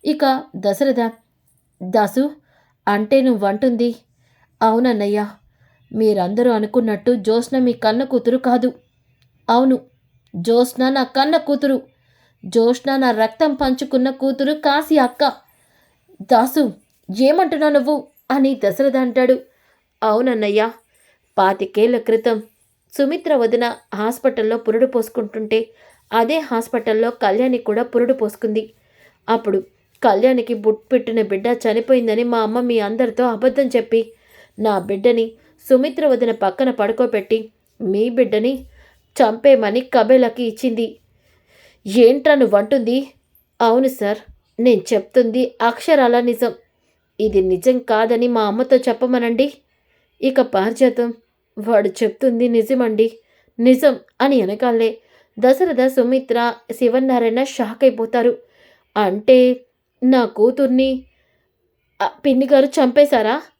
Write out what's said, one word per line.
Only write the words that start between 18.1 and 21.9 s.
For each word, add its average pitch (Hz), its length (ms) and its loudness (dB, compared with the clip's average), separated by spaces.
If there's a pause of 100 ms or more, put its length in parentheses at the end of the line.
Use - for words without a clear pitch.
అని 269 340 0
దశరథ 262 320 0
అంటాడు. 254 440 0 (640)
"అవునన్నయ్య, 220 680 0 (680)
పాతికేళ్ల 202 600 0